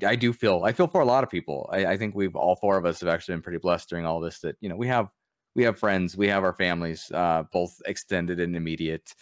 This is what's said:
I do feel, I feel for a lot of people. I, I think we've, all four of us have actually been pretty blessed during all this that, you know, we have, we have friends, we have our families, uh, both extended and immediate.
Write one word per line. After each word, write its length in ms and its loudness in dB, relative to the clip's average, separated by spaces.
I 120 4
do 160 2
feel, 320 2
I 80 2
feel 140 4
for 140 2
a 40 4
lot 180 4
of 60 -4
people. 420 -6
I, 140 2
I 120 2
think 180 -4
we've, 200 0
all 220 2
four 200 2
of 80 0
us 160 0
have 80 -2
actually 260 -2
been 80 -6
pretty 160 -8
blessed 300 0
during 160 -6
all 140 -2
this 200 -8
that, 200 -8
you 100 -10
know, 60 -8
we 120 -4
have, 200 2
we 80 2
have 160 2
friends, 380 0
we 120 2
have 140 2
our 100 2
families, 600 -2
uh, 300 2
both 320 -2
extended 560 -4
and 160 -2
immediate. 640 -6